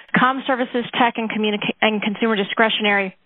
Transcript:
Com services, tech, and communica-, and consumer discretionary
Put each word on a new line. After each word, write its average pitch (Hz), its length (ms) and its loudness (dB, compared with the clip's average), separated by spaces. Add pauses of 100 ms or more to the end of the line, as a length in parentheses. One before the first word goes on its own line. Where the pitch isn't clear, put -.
(140)
Com 262 320 2
services, 247 380 -2 (100)
tech, 233 220 2
and 226 140 -4
communica-, 214 520 -2
and 214 180 2
consumer 220 360 0
discretionary 202 880 0